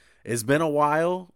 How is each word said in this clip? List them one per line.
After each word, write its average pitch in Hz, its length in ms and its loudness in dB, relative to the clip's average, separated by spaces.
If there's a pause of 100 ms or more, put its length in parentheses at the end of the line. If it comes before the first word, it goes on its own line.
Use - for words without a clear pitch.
(240)
It's 113 180 -4
been 139 180 2
a 165 80 0
while 156 680 0